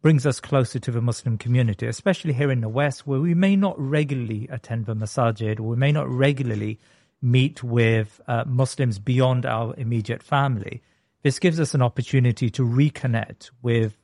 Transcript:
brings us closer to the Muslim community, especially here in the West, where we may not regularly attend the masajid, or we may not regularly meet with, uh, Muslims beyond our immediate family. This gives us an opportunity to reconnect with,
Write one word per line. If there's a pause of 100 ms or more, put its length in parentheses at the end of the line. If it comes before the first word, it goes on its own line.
brings
us
closer
to
the
Muslim
community,
especially
here
in
the
West,
where
we
may
not
regularly
attend
the
masajid,
or
we
may
not
regularly (420)
meet
with,
uh,
Muslims
beyond
our
immediate
family. (420)
This
gives
us
an
opportunity
to
reconnect (100)
with,